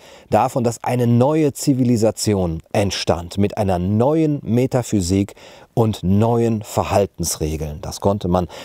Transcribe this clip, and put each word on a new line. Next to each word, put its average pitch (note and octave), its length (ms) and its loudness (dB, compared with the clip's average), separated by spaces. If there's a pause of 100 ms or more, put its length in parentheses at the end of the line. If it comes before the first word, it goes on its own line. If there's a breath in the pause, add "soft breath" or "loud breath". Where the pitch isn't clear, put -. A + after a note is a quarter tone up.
(300 loud breath)
davon, A#2+ 320 2
dass A#2 220 -4
eine B2 220 0
neue C#3 480 2
Zivilisation G#2+ 1080 0 (100)
entstand F2 640 -2
mit G2+ 180 0
einer F#2+ 220 0
neuen C#3 640 2
Metaphysik G#2 920 0 (400 loud breath)
und A2 300 0
neuen A2+ 580 2
Verhaltensregeln. D#2 1200 -2
Das - 200 -10
konnte G2+ 280 0
man F2+ 180 2 (180 loud breath)